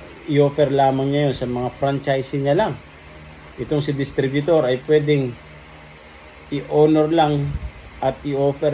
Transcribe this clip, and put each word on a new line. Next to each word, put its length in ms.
i-offer 460
lamang 400
niya 160
yun 80
sa 80
mga 320
franchisee 640
niya 160
lang. 160
Itong 240
si 80
distributor 720
ay 200
pwedeng 480
i-honor 640
lang 400
at 240
i-offer 480